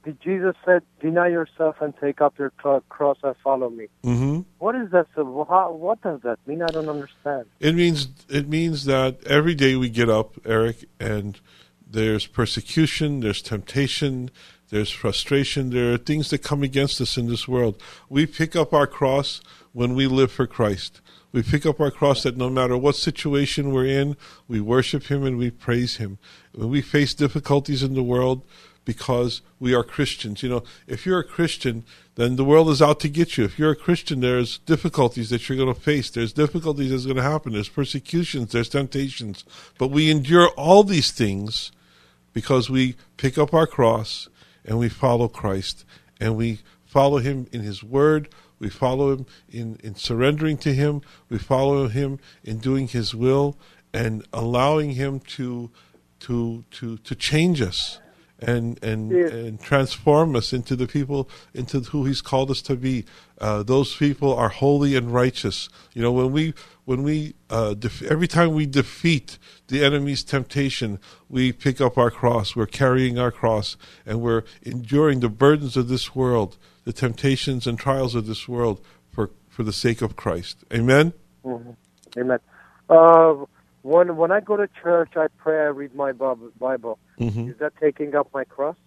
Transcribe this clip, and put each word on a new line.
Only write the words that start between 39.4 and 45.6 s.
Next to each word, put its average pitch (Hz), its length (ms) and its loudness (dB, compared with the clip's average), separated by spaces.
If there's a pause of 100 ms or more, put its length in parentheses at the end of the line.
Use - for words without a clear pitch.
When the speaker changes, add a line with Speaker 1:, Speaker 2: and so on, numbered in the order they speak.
Speaker 2:
But 135 140 0
we 156 180 4
endure 156 460 6
all 180 260 8
these 190 300 2
things 104 580 -4 (600)
because 120 360 0
we 131 280 0 (200)
pick 131 220 -2
up 147 160 0
our 160 140 4
cross 113 600 0 (360)
and 113 160 -2
we 117 80 2
follow 120 400 2
Christ. - 560 -6 (340)